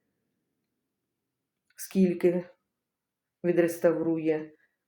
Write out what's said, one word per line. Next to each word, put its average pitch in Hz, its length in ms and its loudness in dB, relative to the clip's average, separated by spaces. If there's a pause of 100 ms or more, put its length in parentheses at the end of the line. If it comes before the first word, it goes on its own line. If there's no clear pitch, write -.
(1800)
скільки 175 720 0 (960)
відреставрує 160 1080 0 (360)